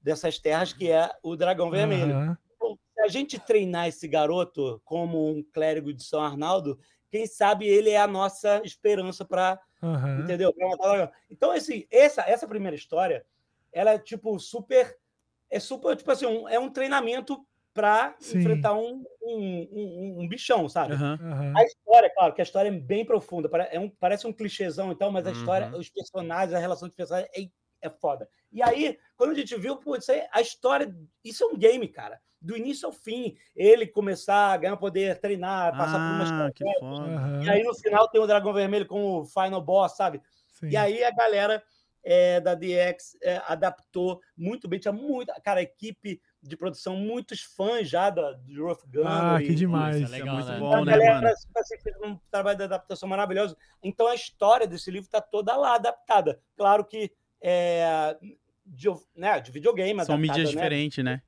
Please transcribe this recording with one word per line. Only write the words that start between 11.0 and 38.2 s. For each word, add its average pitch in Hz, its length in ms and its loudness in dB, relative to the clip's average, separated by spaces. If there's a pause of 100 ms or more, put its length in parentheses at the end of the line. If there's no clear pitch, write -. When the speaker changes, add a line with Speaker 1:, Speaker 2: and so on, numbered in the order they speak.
Speaker 1:
Então, - 220 0
assim, 285 380 -4
essa, 269 320 6
essa 214 260 0
primeira 196 260 -6
história, 160 500 -2 (480)
ela 202 200 4
é, 214 60 2
tipo, 214 420 -8
super, 247 560 0 (520)
é 202 120 -4
super, - 360 -4
tipo - 140 -6
assim, 262 160 2
um, 226 220 -2
é 226 100 2
um 262 120 -2
treinamento 262 760 -4 (280)
pra 214 440 2
Speaker 2:
Sim. - 200 -4
Speaker 1:
enfrentar 165 360 2
um, 240 300 -6 (180)
um, 196 480 -6
um, - 20 -
um, 185 500 -10
um 170 60 -6
bichão, 208 400 0
sabe? 147 260 -2
Speaker 3:
Aham. 147 260 -2
Speaker 2:
Aham. 143 360 -6
Speaker 1:
A 220 60 8
história, 233 520 6
claro, 175 200 4
que - 60 -6
a 175 40 2
história 196 240 0
é 202 40 -2
bem 190 320 -4
profunda, 175 440 -2
pare-, 170 220 0
é 160 80 -6
um, 202 120 -6
parece 202 360 -2
um 220 60 -6
clichêzão 190 600 -6
e - 20 -4
tal, 196 180 -2
mas 180 140 -4
a 190 40 -4
Speaker 4:
Uhum. 117 60 -8
Speaker 1:
história, 156 400 -2
os 175 140 -12
personagens, 175 640 -6
a 175 40 0
relação 175 300 -4
de - 60 -18
personagens 180 420 -6
é, 190 120 -10 (340)
é - 80 -10
foda. 160 380 -6 (240)
E 214 80 -8
aí, 240 380 2 (180)
quando 269 140 2
a 320 40 -2
gente 240 220 -6
viu, 240 200 -6
pô, 285 180 -8
isso - 160 -6
aí, - 220 0
a 214 80 2
história, 247 520 0 (320)
isso 226 200 -2
é - 20 2
um 392 100 -2
game, 226 300 4
cara. 110 340 -16 (220)
Do 196 140 -10
início 262 300 -8
ao - 60 -8
fim, 233 440 -8 (180)
ele 220 320 6
começar 202 680 2
a 185 40 2
ganhar 180 200 -2
poder, 190 440 -2
treinar, 185 560 -2
passar 160 220 0
por 165 160 -2
umas 165 160 -2
Speaker 3:
Ah, 156 220 -2
que - 120 -10
Speaker 1:
questões. 143 340 -4
Speaker 3:
foda. 160 160 -8
Speaker 2:
Aham. 143 300 -4
Speaker 1:
E 165 60 -2
aí, 208 120 4
no 233 120 -4
final, 214 340 2
tem 220 120 4